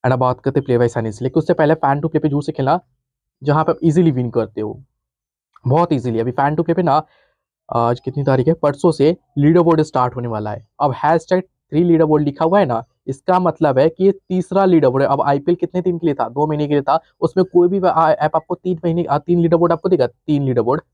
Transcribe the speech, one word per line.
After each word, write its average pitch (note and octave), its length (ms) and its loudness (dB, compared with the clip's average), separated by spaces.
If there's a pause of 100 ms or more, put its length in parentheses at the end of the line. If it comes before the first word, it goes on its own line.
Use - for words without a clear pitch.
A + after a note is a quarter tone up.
And B2+ 80 2
अब B2+ 60 -2
बात B2+ 200 -2
करते C#3+ 200 -2
हैं C3+ 60 -8
प्ले A#2+ 120 0
बाय A#2+ 100 2
साइनिंग A2+ 260 -6
से, A#2+ 120 -10
लेकिन C3 140 -2
उससे D#3 140 -2
पहले D#3 200 2
फैन D3 260 0
टू D#3+ 80 -6
प्ले D#3 120 -2
पे D#3 100 -2
जूस D3 160 -4
से D#3 60 -8
खेलना, C#3+ 280 -2 (640)
जहाँ D3 200 0
पे E3 80 -2
आप D#3+ 120 -2
ईजीली E3 280 2
विन B2 180 -4
करते A2 320 -4
हो, G#2+ 220 -8 (840)
बहुत E3 260 2
ईजीली। A#2+ 260 -2
अभी A#2 120 -2
फैन C#3+ 240 0
टू E3 80 -2
प्ले E3 120 -2
पे F3+ 80 -2
ना, D3+ 220 0 (680)
आज A#2 260 0
कितनी C3+ 240 -6
तारीख C3 240 0
है, E3 60 2
परसों D3+ 380 0
से D#3 260 2 (200)
लीडर D3+ 220 4
बोर्ड D#3+ 220 4
स्टार्ट B2 340 -2
होने A#2+ 120 -8
वाला G#2+ 240 -6
है। - 160 -12 (120)
अब D3 120 0
हैशटैग E3 500 0
थ्री - 420 -4
लीडर E3 220 4
बोर्ड D3+ 180 2
लिखा C#3+ 220 -2
हुआ F#3 140 2
है F#3 60 2
ना, A#2 200 -4 (220)
इसका F3+ 320 -2
मतलब D#3 400 0
है D#3 100 4
कि F#3 160 -2
ये G3 60 4
तीसरा F#3 540 -2
लीडर D#3+ 240 4
बोर्ड C3+ 140 0
है। C#3 60 0
अब C#3 120 0
आईपीएल C#3+ 340 0
कितने F3 260 -6
दिन F3 160 -2
के E3 100 -4
लिए C#3+ 80 0
था, A#2 140 -4
दो C#3+ 180 -2
महीने D3+ 200 -2
के D3 60 -2
लिए C#3+ 80 0
था, C#3 180 0 (220)
उसमें F3+ 240 0
कोई F3 220 2
भी F#3 200 0
आ-, D#3+ 240 2
ऐप D3+ 240 -2
आपको E3+ 200 -4
तीन F3+ 280 -6
महीने, E3+ 200 -2
आ, D3 140 -2
तीन F3 220 0
लीडर E3 180 2
बोर्ड F3 160 2
आपको F#3 160 -4
देगा, D3 180 2
तीन C#3+ 360 -4
लीडर B2 180 0
बोर्ड B2+ 200 -2 (120)